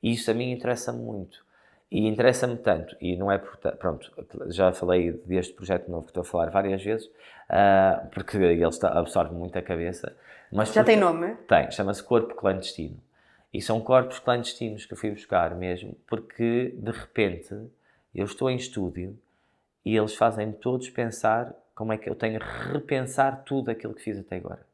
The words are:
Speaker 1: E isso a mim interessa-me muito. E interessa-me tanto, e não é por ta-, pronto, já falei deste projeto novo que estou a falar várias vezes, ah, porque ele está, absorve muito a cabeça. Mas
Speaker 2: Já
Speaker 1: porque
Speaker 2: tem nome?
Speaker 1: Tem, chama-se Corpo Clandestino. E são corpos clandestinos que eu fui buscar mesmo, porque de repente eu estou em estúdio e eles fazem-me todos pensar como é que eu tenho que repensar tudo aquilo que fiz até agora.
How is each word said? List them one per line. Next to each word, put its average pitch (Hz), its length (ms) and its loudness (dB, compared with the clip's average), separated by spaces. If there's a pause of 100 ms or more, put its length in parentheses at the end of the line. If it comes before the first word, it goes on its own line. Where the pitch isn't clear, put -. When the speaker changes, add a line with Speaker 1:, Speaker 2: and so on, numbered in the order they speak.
Speaker 1:
E 113 100 2
isso 117 180 -2
a 110 40 4
mim 123 180 -2
interessa-me 120 480 -4
muito. 107 440 -12 (460)
E 107 160 0
interessa-me 120 500 2
tanto, 82 440 0
e 90 160 -2
não 98 160 0
é 98 40 4
por - 200 -8
ta-, - 160 -4
pronto, - 400 -6 (340)
já 92 260 4
falei 90 400 2 (140)
deste 90 260 -2
projeto 92 380 -4
novo 82 140 -6
que - 60 -20
estou 92 100 -6
a 87 40 -2
falar 85 240 0
várias 98 340 0
vezes, 110 280 -4 (380)
ah, 98 640 6
porque - 240 -6
ele 85 280 6
está, 82 320 2
absorve 85 380 0
muito 87 240 -6
a 90 40 -6
cabeça. 87 540 -6 (360)
Mas 107 160 2
Speaker 2:
Já 214 140 4
Speaker 1:
porque 226 100 8
Speaker 2:
tem 214 80 8
nome? 175 340 2 (140)
Speaker 1:
Tem, 80 220 6
chama-se 101 320 -4
Corpo - 340 2
Clandestino. 92 600 -4 (560)
E - 80 -4
são 113 200 0
corpos 127 400 2
clandestinos 120 680 -4
que - 60 -14
eu - 40 -12
fui 113 140 -4
buscar 87 460 0
mesmo, 90 400 -6 (100)
porque 117 720 -2
de 110 140 -6
repente 92 600 -2 (640)
eu 95 100 -2
estou 123 240 -2
em 127 60 0
estúdio 98 640 -6 (680)
e 110 120 2
eles 107 180 2
fazem-me 107 380 2
todos 127 360 -4
pensar 117 640 -2 (220)
como 110 180 -4
é 110 60 -2
que 110 100 -8
eu - 60 -4
tenho 110 240 -2
que - 340 -8
repensar 135 720 0
tudo 131 260 -2
aquilo 110 240 -6
que - 80 -20
fiz 104 140 -6
até 95 200 -10
agora. 90 380 -10